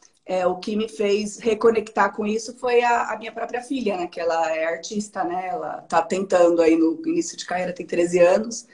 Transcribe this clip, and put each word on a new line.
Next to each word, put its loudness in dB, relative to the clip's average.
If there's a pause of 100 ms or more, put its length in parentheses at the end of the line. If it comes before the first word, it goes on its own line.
(260)
é, -2
o 0
que -6
me -2
fez -2
reconectar 0
com -6
isso -4
foi 2
a, 0
a -6
minha -12
própria -8
filha, -4
né? -6
Que -12
ela 0
é -2
artista, -6
né? -4
Ela -6
tá 2
tentando 4
aí 6
no 0
início -2
de -12
carreira, -4
tem -12
treze 2
anos. 4